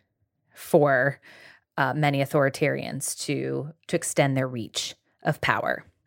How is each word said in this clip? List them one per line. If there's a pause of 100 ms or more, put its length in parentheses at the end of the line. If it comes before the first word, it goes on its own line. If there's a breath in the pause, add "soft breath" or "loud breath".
(540)
for, (580 soft breath)
uh,
many
authoritarians
to, (140)
to
extend
their
reach (280)
of
power. (240)